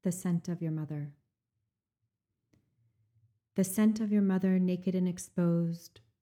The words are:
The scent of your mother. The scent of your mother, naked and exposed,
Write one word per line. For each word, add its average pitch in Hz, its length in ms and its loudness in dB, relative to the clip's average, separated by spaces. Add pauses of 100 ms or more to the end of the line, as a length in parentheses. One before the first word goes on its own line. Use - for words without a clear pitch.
The 170 40 -2
scent 175 360 -2
of 175 100 -6
your 165 120 -4
mother. 151 400 -6 (2500)
The 196 100 0
scent 214 360 2
of 214 120 -2
your 208 120 4
mother, 185 340 2
naked 180 380 0
and 185 120 0
exposed, 170 920 -2 (220)